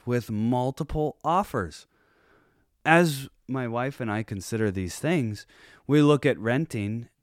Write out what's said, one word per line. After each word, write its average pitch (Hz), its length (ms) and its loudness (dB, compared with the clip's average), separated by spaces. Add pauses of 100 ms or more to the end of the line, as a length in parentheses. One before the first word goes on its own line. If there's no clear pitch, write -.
with 120 240 0
multiple 127 920 -2
offers. 147 640 -2 (1000)
As 156 420 4 (200)
my 127 200 -4
wife 120 320 -4
and 117 120 -4
I 107 120 -2
consider 107 480 -2
these 92 260 -4
things, 139 480 -2 (420)
we 147 140 6
look 147 240 6
at 117 120 2
renting 117 720 -4 (140)